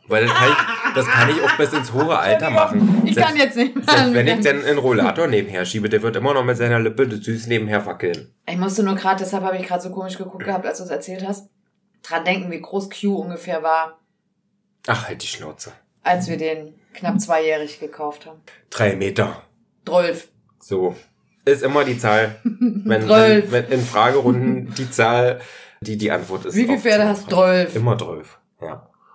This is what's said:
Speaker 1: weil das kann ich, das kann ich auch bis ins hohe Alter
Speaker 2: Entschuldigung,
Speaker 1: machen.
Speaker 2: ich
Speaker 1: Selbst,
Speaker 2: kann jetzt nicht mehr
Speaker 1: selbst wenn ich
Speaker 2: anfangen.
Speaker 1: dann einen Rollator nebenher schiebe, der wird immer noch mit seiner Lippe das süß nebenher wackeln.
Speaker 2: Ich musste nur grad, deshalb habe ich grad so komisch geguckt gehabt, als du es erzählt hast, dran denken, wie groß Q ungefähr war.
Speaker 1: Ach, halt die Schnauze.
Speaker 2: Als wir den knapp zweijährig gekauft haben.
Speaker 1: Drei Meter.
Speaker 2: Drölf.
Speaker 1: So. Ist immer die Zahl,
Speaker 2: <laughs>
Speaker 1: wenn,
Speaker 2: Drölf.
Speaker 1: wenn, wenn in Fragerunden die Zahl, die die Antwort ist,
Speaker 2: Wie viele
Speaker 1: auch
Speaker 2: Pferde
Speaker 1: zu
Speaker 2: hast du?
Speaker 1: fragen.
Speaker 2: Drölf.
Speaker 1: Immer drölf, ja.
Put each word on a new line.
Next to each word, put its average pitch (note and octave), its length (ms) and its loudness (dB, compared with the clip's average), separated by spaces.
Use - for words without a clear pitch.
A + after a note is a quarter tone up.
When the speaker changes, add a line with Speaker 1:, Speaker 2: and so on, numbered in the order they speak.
Speaker 1:
weil A2 200 2
das - 80 2
kann - 180 4
ich, - 420 -4
das C4 120 0
kann C#3+ 240 2
ich D#3 120 0
auch - 140 2
bis C#3+ 160 0
ins B2+ 200 -4
hohe D3+ 240 0
Alter G2+ 300 2
Speaker 2:
Entschuldigung, G#3+ 400 2
Speaker 1:
machen. G#3 200 4
Speaker 2:
ich G#3 80 2
Speaker 1:
Selbst, E4 160 4
Speaker 2:
kann D4+ 60 -2
jetzt C4+ 200 2
nicht B3 180 0
mehr C4+ 100 -4
Speaker 1:
selbst C4+ 300 4
wenn A#2+ 140 4
ich E3 60 2
Speaker 2:
anfangen. C#3+ 260 2
Speaker 1:
dann C#3+ 80 -4
einen D3 100 4
Rollator B2 480 2
nebenher G2 380 0
schiebe, G#2+ 240 -4
der G#2 140 2
wird A2+ 120 -2
immer C#3 200 0
noch C3 100 2
mit B2 120 0
seiner A#2 220 0
Lippe A#2 300 2
das G#2 160 -6
süß A2+ 240 -6
nebenher G#2+ 360 0
wackeln. F2+ 480 -6
Speaker 2:
Ich F3 100 -4
musste F#3+ 260 -2
nur G3 100 0
grad, F#3+ 240 0
deshalb F#3+ 240 -4
habe F#3 140 -2
ich F#3 100 -8
grad F3+ 160 -4
so F#3 80 -10
komisch F#3 260 -10
geguckt - 280 -12
gehabt, F#3+ 220 -4
als D3+ 120 -6
du F#3 60 -12
es F3 60 -10
erzählt F#3 360 -8
hast, G3 220 -8
dran E3 220 -6
denken, F3+ 280 -2
wie E3 80 -10
groß G3 300 -8
Q G3+ 260 -4
ungefähr E3+ 480 -8
war. D#3+ 340 0
Speaker 1:
Ach, A#2 220 -2
halt F#2+ 140 -12
die - 40 -12
Schnauze. - 460 -14
Speaker 2:
Als F3+ 240 0
wir E3 80 -6
den D#3 380 -6
knapp F#3 260 -4
zweijährig D#3 640 -2
gekauft D3+ 460 -10
haben. D#3+ 160 -20
Speaker 1:
Drei G2+ 240 0
Meter. F#2+ 480 -4
Speaker 2:
Drölf. E3+ 420 0
Speaker 1:
So. F#2 340 -2
Ist C3+ 160 4
immer C#3 220 2
die B2 140 -4
Zahl, G#2+ 420 2
Speaker 2:
<laughs> - 40 -6
Speaker 1:
wenn, G#3+ 640 0
Speaker 2:
Drölf. G#3+ 440 6
Speaker 1:
wenn, A#2+ 200 2
wenn C3 100 2
in A#2+ 40 -2
Fragerunden B2 960 2
die B2+ 120 -6
Zahl, A#2+ 500 2
die G#2+ 180 -8
die G2+ 120 -2
Antwort F2+ 360 -4
ist, - 80 -8
Speaker 2:
Wie G#3+ 100 2
viele B3+ 120 2
Speaker 1:
auch G#3+ 40 -4
Speaker 2:
Pferde G#3+ 220 4
Speaker 1:
zu G#3 60 2
Speaker 2:
hast G3+ 220 -2
du? F#3 40 -2
Speaker 1:
fragen. F3+ 80 6
Speaker 2:
Drölf. F#3 340 2
Speaker 1:
Immer A2+ 200 0
drölf, D#2+ 420 -10
ja. D#2+ 260 -14